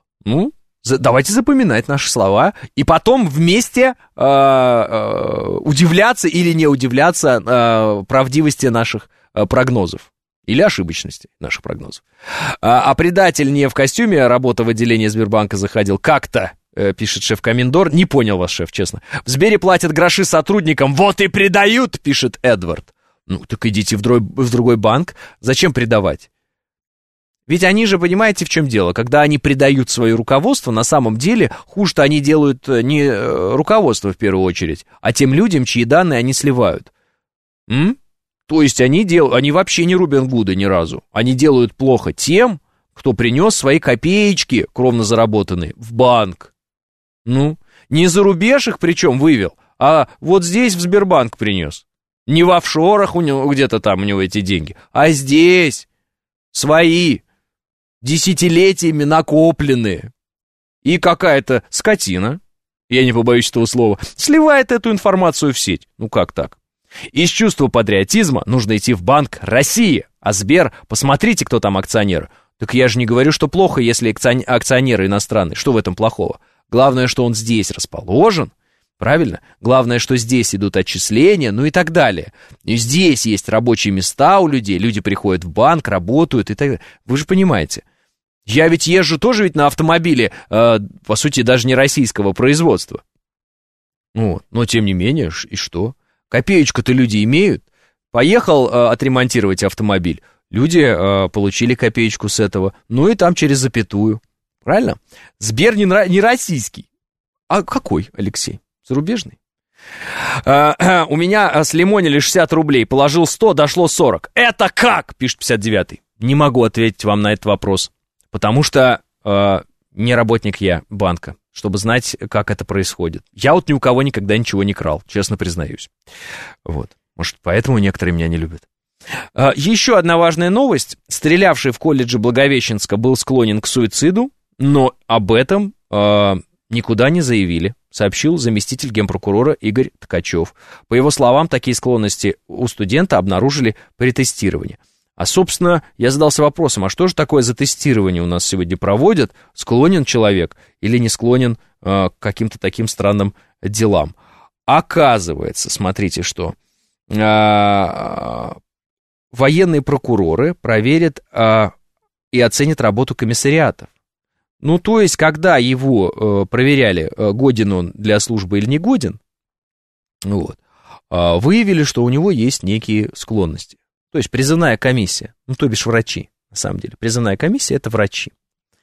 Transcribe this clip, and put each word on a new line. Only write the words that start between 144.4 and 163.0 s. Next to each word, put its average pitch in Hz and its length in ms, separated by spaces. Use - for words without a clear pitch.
А, - 100
собственно, 175 580
я 120 140
задался 147 300
вопросом, 143 440
а 95 40
что 180 180
же 180 80
такое 143 260
за 117 140
тестирование 104 640
у 87 40
нас 87 200
сегодня 90 300
проводят? 127 580
Склонен 151 500
человек 101 540
или 113 160
не 117 120
склонен, 120 480
э, 98 280
к - 100
каким-то 107 400
таким 110 280
странным 101 460
делам? 101 540
Оказывается, 117 1040
смотрите 95 520
что. 87 340
А, 104 1500
военные 151 500
прокуроры 123 720
проверят, 135 680
а, 110 400
и 123 100
оценят 143 400
работу 120 340